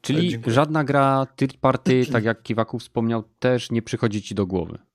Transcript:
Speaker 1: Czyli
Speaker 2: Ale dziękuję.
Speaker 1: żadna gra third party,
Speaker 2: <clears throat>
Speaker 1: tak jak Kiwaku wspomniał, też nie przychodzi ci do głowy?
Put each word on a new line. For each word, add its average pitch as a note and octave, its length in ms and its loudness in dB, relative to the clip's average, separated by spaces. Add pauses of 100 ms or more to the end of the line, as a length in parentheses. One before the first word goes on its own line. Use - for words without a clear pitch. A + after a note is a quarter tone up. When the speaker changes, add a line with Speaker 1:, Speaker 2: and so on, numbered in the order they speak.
Speaker 1:
Czyli D3+ 180 -2
Speaker 2:
Ale F3 100 0
dziękuję. A#2 260 -4
Speaker 1:
żadna D3+ 280 2
gra C3+ 520 2
third - 220 -2
party, B2+ 480 2
Speaker 2:
<clears throat> C3+ 60 -8
Speaker 1:
tak A#2 120 0
jak A2+ 200 -2
Kiwaku A2+ 360 -4
wspomniał, A2+ 440 -2 (160)
też B2 320 0
nie A#2 100 0
przychodzi G#2+ 400 -2
ci G2+ 140 -10
do G2+ 100 0
głowy? F2 320 -4 (180)